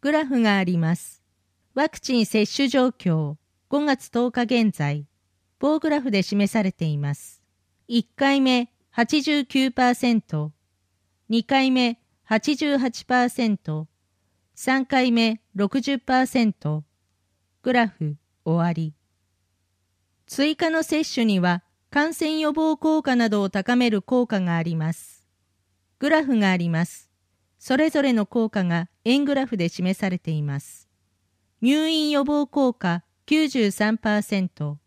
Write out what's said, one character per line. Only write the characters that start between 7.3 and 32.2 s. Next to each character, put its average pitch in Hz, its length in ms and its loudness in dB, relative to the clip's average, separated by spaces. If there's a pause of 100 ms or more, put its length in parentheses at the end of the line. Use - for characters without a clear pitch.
一 233 260 -2
回 277 260 2
目、 254 320 0 (180)
八 240 300 0
十 294 240 0
九 262 280 0
パ 247 180 2
ー 240 40 2
セ 240 180 0
ン 226 80 2
ト。 151 320 -6 (760)
二 226 140 0
回 262 300 2
目、 247 280 0 (220)
八 220 320 0
十 285 240 0
八 247 260 -4
パ 247 100 -2 (100)
ー 247 40 0
セ 240 200 -2
ン 202 80 0
ト。 156 320 -8 (680)
三 262 320 -2
回 254 240 2
目、 226 320 0 (120)
六 202 260 0
十 277 180 -2
パ 254 220 0
ー 262 60 2
セ 247 180 0
ン 208 80 2
ト。 151 320 -6 (760)
グ 254 100 -2
ラ 240 160 2
フ、 151 280 -6 (280)
終 165 200 0
わ 170 80 0
り。 160 220 -6 (1300)
追 302 300 -2
加 330 140 -2
の 320 140 0
接 320 280 -2
種 233 120 0
に 202 160 2
は、 175 240 0 (260)
感 302 240 0
染 311 240 -2
予 302 140 -2
防 311 240 0
効 311 260 0
果 254 140 0
な 233 120 2
ど 208 140 0
を 196 80 -2
高 208 240 -2
め 247 160 2
る 208 120 -2
効 247 240 0
果 202 140 -2
が 175 160 0
あ 165 60 -2
り 165 140 -4
ま 160 160 -2
す。 - 340 -14 (720)
グ 285 120 0
ラ 311 140 4
フ 262 140 0
が 196 120 4
あ 185 60 2
り 175 120 -2
ま 165 160 0
す。 - 260 -14 (480)
そ - 180 -2
れ 311 140 4
ぞ 294 120 0
れ 269 100 2
の 214 140 2
効 226 220 -2
果 196 160 -2
が 170 240 -2 (160)
円 269 200 2
グ 277 100 0
ラ 269 120 0
フ 233 100 -6
で 175 120 0
示 180 300 -4
さ 202 100 -2
れ 180 100 -4
て - 120 -8
い 156 120 -4
ま 139 180 -6
す。 - 280 -20 (720)
入 302 280 2
院 311 220 0
予 285 120 2